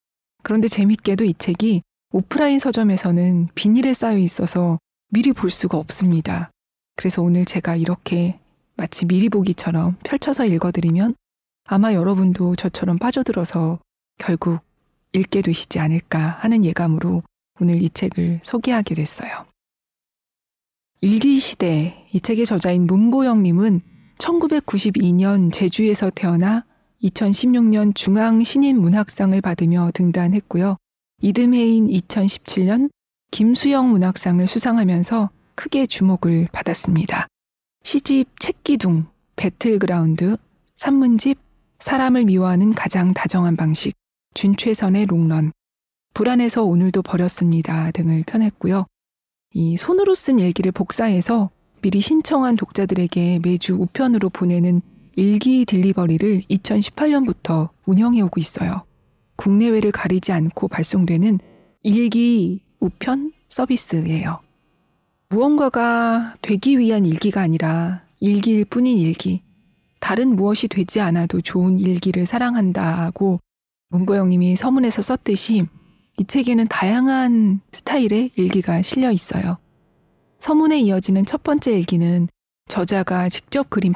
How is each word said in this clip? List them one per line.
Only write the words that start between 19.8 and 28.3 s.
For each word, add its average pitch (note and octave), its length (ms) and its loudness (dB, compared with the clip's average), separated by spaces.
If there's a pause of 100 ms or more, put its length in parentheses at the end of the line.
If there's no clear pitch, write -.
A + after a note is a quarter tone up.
일기시대, G3 1120 0
이 F#3+ 80 0
책의 A3+ 260 0
저자인 F3+ 400 0
문보영님은 G#3 960 2 (380)
천구백구십이 C#4+ 960 0
년 F#3 380 2
제주에서 G3+ 600 0
태어나 F#3 540 0 (360)
이천십육 A3+ 640 0
년 G#3+ 300 4
중앙신인문학상을 G#3+ 1500 2